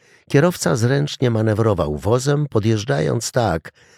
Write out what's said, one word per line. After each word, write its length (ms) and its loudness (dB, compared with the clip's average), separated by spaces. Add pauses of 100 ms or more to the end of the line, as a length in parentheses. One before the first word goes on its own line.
(300)
Kierowca 460 2
zręcznie 560 0
manewrował 680 0
wozem, 500 0
podjeżdżając 840 -2
tak, 400 -2 (260)